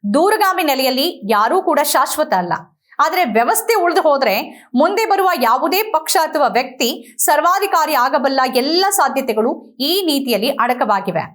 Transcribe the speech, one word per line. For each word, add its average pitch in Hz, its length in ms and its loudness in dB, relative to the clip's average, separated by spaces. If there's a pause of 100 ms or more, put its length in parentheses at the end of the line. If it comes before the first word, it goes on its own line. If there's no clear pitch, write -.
(140)
ದೂರಗಾಮಿ 381 560 2
ನೆಲೆಯಲ್ಲಿ 269 360 0 (260)
ಯಾರೂ 220 240 2 (120)
ಕೂಡ 294 120 2 (120)
ಶಾಶ್ವತ 285 480 0
ಅಲ್ಲ. 175 140 -4 (500)
ಆದ್ರೆ 359 180 0 (140)
ವ್ಯವಸ್ಥೆ 339 380 0 (100)
ಉಳಿದು 339 220 2
ಹೋದ್ರೆ 262 280 2 (460)
ಮುಂದೆ 403 320 2
ಬರುವ 392 160 2 (180)
ಯಾವುದೇ 285 340 0 (140)
ಪಕ್ಷ 311 200 -2 (140)
ಅಥವಾ 302 280 0
ವ್ಯಕ್ತಿ 247 320 -2 (380)
ಸರ್ವಾಧಿಕಾರಿ 339 760 2
ಆಗಬಲ್ಲ 269 380 0 (220)
ಎಲ್ಲ 330 220 0 (140)
ಸಾಧ್ಯತೆಗಳು 247 540 0 (380)
ಈ - 20 0 (160)
ನೀತಿಯಲ್ಲಿ 269 420 0 (140)
ಅಡಕವಾಗಿವೆ. 202 600 -2 (100)